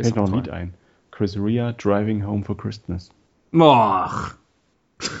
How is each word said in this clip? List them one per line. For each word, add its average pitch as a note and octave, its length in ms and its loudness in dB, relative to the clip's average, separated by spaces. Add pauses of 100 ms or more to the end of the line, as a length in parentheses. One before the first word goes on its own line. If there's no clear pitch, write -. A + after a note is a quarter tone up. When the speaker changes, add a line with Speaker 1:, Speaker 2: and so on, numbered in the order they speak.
Speaker 1:
fällt A2+ 160 0
noch G#2+ 80 2
ein G2 60 2
Speaker 2:
auch - 20 -
toll. B2+ 80 0
Speaker 1:
Lied D2 100 -6
ein. F2 240 -10 (380)
Chris G2 240 -2
Rea, A#2 360 -2
Driving G#2 540 0
Home G2+ 180 -4
for G2+ 120 -6
Christmas. F2+ 540 -10 (420)
Speaker 2:
Boah. A2+ 800 4 (720)
<laughs> - 100 -6 (100)